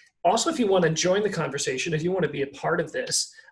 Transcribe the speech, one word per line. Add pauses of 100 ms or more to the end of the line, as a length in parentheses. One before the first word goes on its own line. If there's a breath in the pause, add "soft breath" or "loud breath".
(260 loud breath)
Also,
if
you
want
to
join
the
conversation,
if
you
want
to
be
a
part
of
this, (180 loud breath)